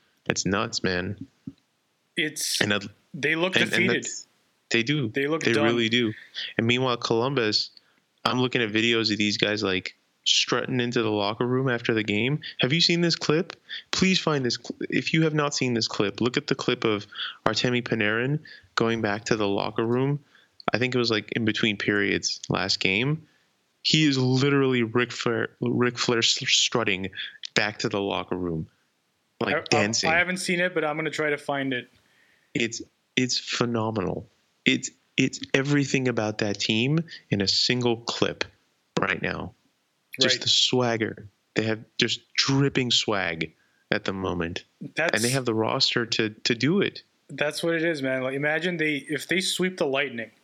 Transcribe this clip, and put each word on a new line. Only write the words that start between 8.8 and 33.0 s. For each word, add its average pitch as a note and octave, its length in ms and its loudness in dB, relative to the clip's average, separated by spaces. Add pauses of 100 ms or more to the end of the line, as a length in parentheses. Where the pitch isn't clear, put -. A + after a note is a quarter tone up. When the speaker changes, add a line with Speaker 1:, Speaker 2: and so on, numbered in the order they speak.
Speaker 1:
of G2+ 60 0
these G#2 180 2
guys, G#2+ 260 0
like, F#2+ 320 -2 (300)
strutting B2 560 0
into A#2+ 220 0
the A2 80 0
locker G#2+ 360 0
room B2+ 220 0
after A#2+ 240 -2
the A2 100 2
game. A2 380 0 (200)
Have B2+ 120 2
you E3 80 2
seen E3+ 220 4
this E3+ 140 2
clip? - 380 -2 (360)
Please F#3 280 4
find D3 260 0
this A#2+ 120 0
cl-, - 220 -12 (100)
if - 240 0
you D#3+ 120 4
have D3+ 100 2
not D3 200 0
seen B2+ 200 0
this A#2 140 0
clip, - 320 -2
look A#2+ 160 2
at D3+ 100 0
the C3+ 80 2
clip - 300 -2
of G#2+ 220 0 (380)
Artemi A#2+ 380 2
Panarin A#2 560 0 (380)
going A2+ 260 2
back G#2+ 240 -2
to A#2+ 100 2
the G#2 100 0
locker G2+ 380 0
room. C3+ 360 0 (520)
I G#2+ 60 0
think B2 160 0
it B2+ 40 4
was, A#2 120 2
like, G#2+ 220 0
in A#2 120 -2
between G#2+ 320 2
periods G2 720 0
last F#2+ 320 0
game. B2+ 460 -2 (560)
He D#3 240 4
is C3+ 100 2
literally C3 680 2
Ric A#2+ 280 0
Flair, A2+ 360 -2 (120)
Ric A#2+ 380 0
Flair A#2+ 200 0
s-, - 280 2
strutting G2 640 2 (440)
back G#2 260 2
to B2 100 -2
the G2+ 100 -2
locker F#2 360 -2
room, F2 320 -4 (720)
like, A#2+ 160 0
Speaker 2:
I, - 20 0
I, D#3+ 100 -4
Speaker 1:
dancing. - 400 2
Speaker 2:
I D#3+ 80 2
haven't F3+ 220 0
seen F3+ 220 -2
it, F3+ 120 0
but D#3+ 120 0
I'm D3+ 120 -2
gonna D#3+ 140 -2
try D3+ 200 -2
to D3 60 0
find C#3 380 -2
it. A#2+ 160 -6 (640)
Speaker 1:
It's, A2+ 260 -2 (360)